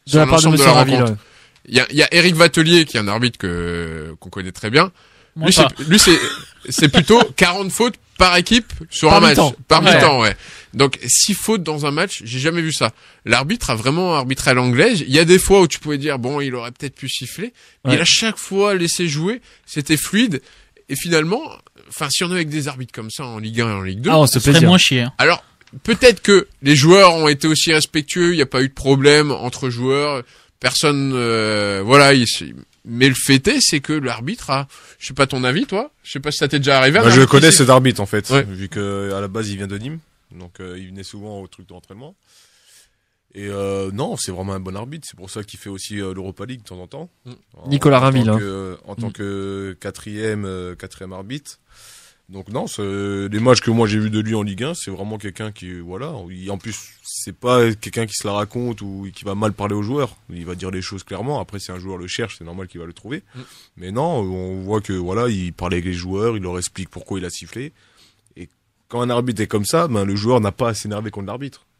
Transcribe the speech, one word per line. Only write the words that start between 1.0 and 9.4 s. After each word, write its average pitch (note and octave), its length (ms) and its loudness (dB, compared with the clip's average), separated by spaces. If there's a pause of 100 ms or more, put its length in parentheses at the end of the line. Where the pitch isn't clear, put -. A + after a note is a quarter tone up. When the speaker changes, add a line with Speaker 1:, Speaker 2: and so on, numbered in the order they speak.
Speaker 1:
ouais. G#2+ 40 -6 (500)
Speaker 2:
Il - 80 -4
y B2 40 4
a, B2+ 120 2
il C#3+ 60 -2
y D3+ 60 6
a C#3 100 0
Eric F3 220 4
Vatelier, E3 500 6
qui - 120 -4
est - 20 0
un G#2 80 -2
arbitre A#2 300 -2
que, E2+ 840 -6
qu'on F#2 100 -20
connaît F#2 220 -10
très G#2+ 180 -10
bien. E3 220 2 (440)
Speaker 3:
Moi D#3+ 140 -4
Speaker 2:
Lui, F#3+ 60 4
Speaker 3:
pas. D3+ 120 6 (100)
Speaker 2:
c'est, C#3+ 100 -10
lui, G3 120 6
c'est, E3 200 6 (500)
c'est D3 200 2
plutôt A3 320 6 (140)
quarante F#3 360 0
fautes A#3 240 0 (220)
par F3+ 200 4
équipe A3+ 360 2 (160)
sur - 200 2
Speaker 1:
Par D3+ 80 8
Speaker 2:
un G3+ 40 6
match. F3+ 160 8
Speaker 1:
mi-temps. C#3 180 4 (120)